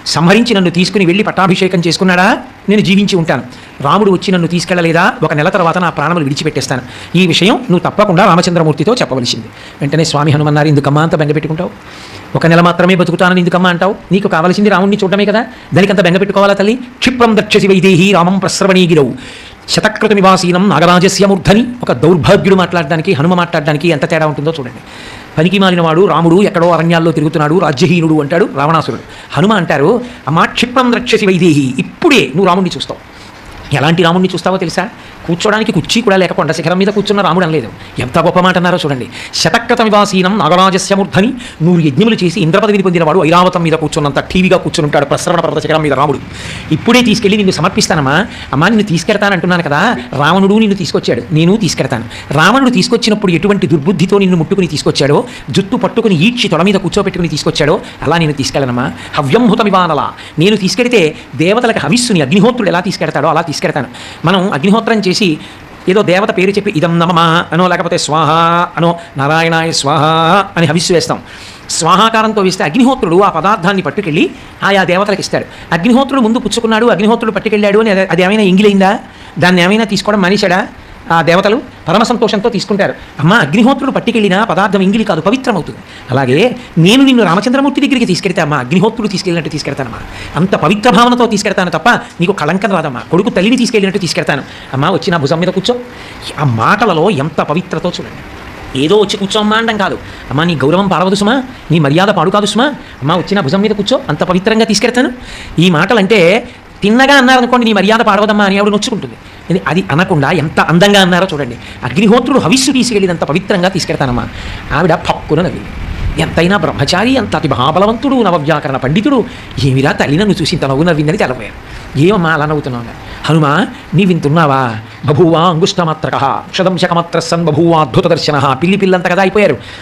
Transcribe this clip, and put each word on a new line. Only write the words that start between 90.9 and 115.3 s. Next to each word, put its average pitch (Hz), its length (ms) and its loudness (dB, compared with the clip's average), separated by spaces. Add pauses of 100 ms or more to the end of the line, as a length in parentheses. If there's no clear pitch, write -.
భావనతో 240 360 4
తీసుకెళ్తాను 196 440 -2
తప్ప 160 200 -2
నీకు 185 420 -2
కళంకం 190 380 -2
రాదమ్మా. 156 300 -4 (100)
కొడుకు 196 200 0
తల్లిని 226 260 2
తీసుకెళ్ళినట్టు 202 420 0
తీసుకెళ్తాను. 160 440 -4 (320)
"అమ్మ, 147 160 0
వచ్చి 190 200 -2
నా 170 60 0
భుజం 160 240 0
మీద 175 80 -2
కూర్చో." 196 280 -2 (640)
ఆ 143 60 -2
మాటలలో 165 640 2
ఎంత 156 300 -2
పవిత్రతో 170 480 -4
చూడండి. - 540 -12 (420)
ఏదో 190 120 2
"వచ్చి 202 200 0
కూర్చోమ్మా" 208 400 -2
అనడం 226 200 -2
కాదు. 175 220 -2 (320)
"అమ్మా, 147 140 0
నీ 175 100 0
గౌరవం 165 340 0
పాడవదు 185 260 0
సుమా, 214 280 0 (280)
నీ 165 80 2
మర్యాద 160 300 2
పాడు 185 220 2
కాదు 208 160 2
సుమా, 220 180 0 (380)
అమ్మా, 156 140 0
వచ్చి 180 180 -2
నా 202 60 0
భుజం 165 200 0
మీద 214 100 2
కూర్చో, 214 380 -2
అంత 151 140 -2
పవిత్రంగా 190 420 0
తీసుకెడతాను." 240 480 0 (460)
ఈ 180 120 4
మాటలంటే 190 800 2 (340)
తిన్నగా 262 320 4
అన్నారనుకోండి, 247 520 4
"నీ 220 60 2
మర్యాద 202 260 2
పాడవదమ్మా" 208 460 2
అని 196 140 0
ఆవిడ 208 140 2
నొచ్చుకుంటుంది. 202 420 -4 (360)
ఇది, - 180 0
అది 156 240 -4
అనకుండా 151 380 0
ఎంత 165 300 -2
అందంగా 196 400 4
అన్నారో 185 320 2
చూడండి. 127 240 -6 (280)
"అగ్నిహోత్రుడు 233 540 2
హవిస్సు 262 320 0
తీసుకెళ్ళినంత 202 500 0
పవిత్రంగా 180 480 0
తీసుకెడతానమ్మా." 147 600 -4 (440)
ఆవిడ 160 220 2
ఫక్కున 160 480 -2